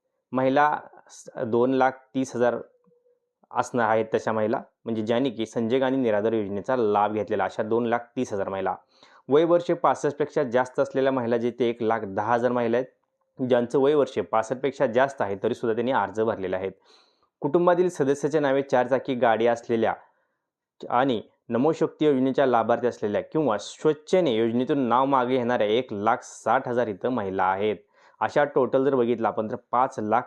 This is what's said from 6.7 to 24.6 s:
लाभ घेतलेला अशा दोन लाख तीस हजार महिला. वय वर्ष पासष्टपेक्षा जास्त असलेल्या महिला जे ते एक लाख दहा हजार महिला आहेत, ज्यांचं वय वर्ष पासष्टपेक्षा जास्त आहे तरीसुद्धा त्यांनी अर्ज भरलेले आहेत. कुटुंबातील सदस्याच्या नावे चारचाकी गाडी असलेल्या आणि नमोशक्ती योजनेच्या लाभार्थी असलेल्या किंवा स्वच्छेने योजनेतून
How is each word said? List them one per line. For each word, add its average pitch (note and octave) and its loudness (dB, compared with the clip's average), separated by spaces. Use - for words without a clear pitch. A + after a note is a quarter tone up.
लाभ G#2 2
घेतलेला G2+ -2
अशा F#2+ -4
दोन A2+ 0
लाख A2+ 0
तीस B2 -4
हजार G2 -4
महिला. F#2+ -4
वय D3 4
वर्ष E3+ 2
पासष्टपेक्षा D3+ 0
जास्त B2 0
असलेल्या C3+ 0
महिला A#2+ 0
जे A#2 0
ते A#2+ 0
एक A#2+ -4
लाख A2+ 0
दहा G#2 -2
हजार B2 0
महिला A#2 0
आहेत, B2+ -2
ज्यांचं A#2+ 2
वय C#3 4
वर्ष C3+ 0
पासष्टपेक्षा B2+ -2
जास्त B2+ 0
आहे G2+ -2
तरीसुद्धा A#2 -2
त्यांनी A#2+ -2
अर्ज G2+ -2
भरलेले F#2+ -2
आहेत. F#2+ -6
कुटुंबातील F3 2
सदस्याच्या D3+ 0
नावे C#3 0
चारचाकी B2+ 0
गाडी A#2 2
असलेल्या A2+ 0
आणि A#2+ 2
नमोशक्ती D3+ 0
योजनेच्या C3+ 2
लाभार्थी A#2 2
असलेल्या G#2 -2
किंवा B2 -2
स्वच्छेने D3+ 0
योजनेतून A#2 0